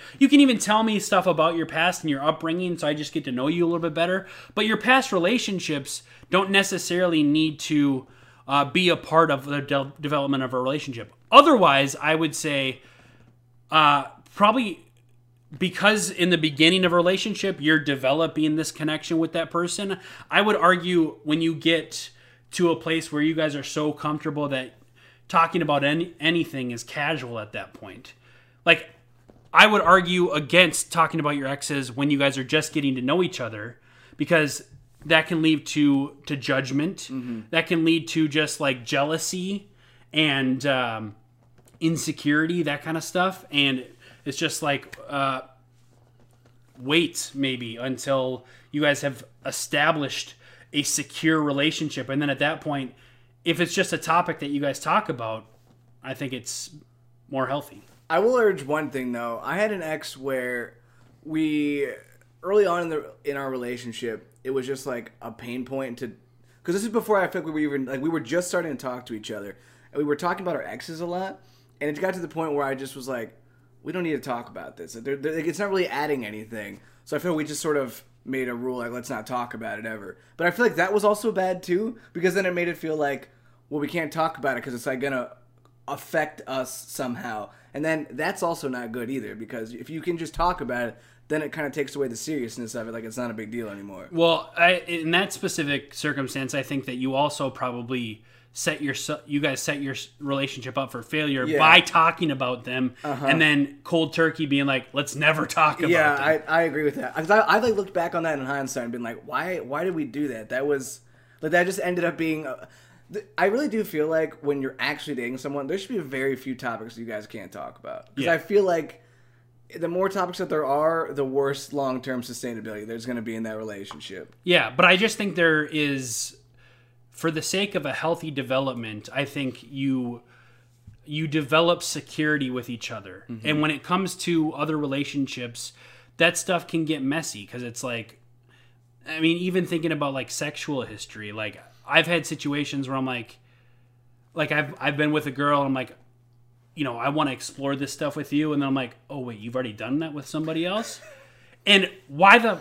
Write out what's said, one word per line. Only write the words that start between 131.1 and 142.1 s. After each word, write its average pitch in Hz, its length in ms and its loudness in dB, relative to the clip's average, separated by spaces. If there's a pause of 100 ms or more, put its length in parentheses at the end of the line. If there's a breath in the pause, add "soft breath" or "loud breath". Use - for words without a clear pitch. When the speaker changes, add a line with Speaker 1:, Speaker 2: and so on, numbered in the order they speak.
Speaker 1:
develop 160 560 2
security 151 680 -2
with 123 180 -6
each 120 220 -10
other. 98 380 -14
Speaker 2:
Mm-hmm. 113 180 -10
Speaker 1:
And 151 140 2
when 151 100 2
it 139 120 -6
comes 180 320 -2
to 160 380 0
other 151 240 -2
relationships, 135 960 -6 (440 soft breath)
that 170 200 4
stuff 170 300 -2
can 160 180 -2
get 147 160 -2
messy 135 460 -4
'cause 123 160 -10
it's 117 200 -12
like, 117 360 -8 (880 soft breath)
I 160 120 -6
mean, 165 180 4
even 180 280 0
thinking 165 260 -2
about, 143 220 -2
like, 127 180 -6
sexual 147 520 -6
history, 107 480 -12
like, 107 280 -8 (280)
I've 156 200 4
had 170 200 0